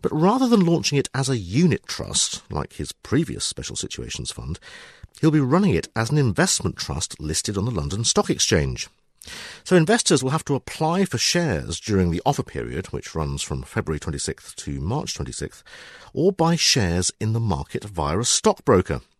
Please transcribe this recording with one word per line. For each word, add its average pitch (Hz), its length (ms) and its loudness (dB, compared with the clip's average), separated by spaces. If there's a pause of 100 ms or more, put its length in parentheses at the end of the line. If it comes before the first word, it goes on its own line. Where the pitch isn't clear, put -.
But - 80 0
rather 214 360 4
than 226 160 6
launching 165 360 2
it - 120 -2
as 131 160 -2
a 131 120 -2
unit 107 480 2
trust, - 640 -4
like - 220 -6
his - 180 -8
previous - 520 -2
Special - 320 -8
Situations - 560 -8
fund, 67 280 -8 (600)
he'll 156 120 4
be 151 80 4
running 151 340 4
it 80 220 0
as 110 160 0
an 151 80 4
investment 123 560 2
trust - 440 -6
listed 78 380 -4
on 95 80 0
the 123 60 0
London 92 320 -4
Stock - 260 2
Exchange. 71 580 2 (760)
So - 120 2
investors 170 480 4
will 131 60 0
have 151 160 -2
to 143 100 0
apply 165 500 0
for - 120 -4
shares 95 600 0
during 92 320 2
the 85 120 -2
offer 143 200 0
period, 62 440 -6
which - 280 -10
runs 73 260 -4
from - 220 -6
February - 360 -4
twenty-sixth - 580 -8
to 71 220 -6
March 101 360 -4
twenty-sixth, - 480 -10 (500)
or 175 180 2
buy 170 240 2
shares 92 640 2
in 110 140 0
the 117 60 0
market 92 440 -2
via 85 360 -2
a 120 60 -2
stockbroker. 95 760 4 (180)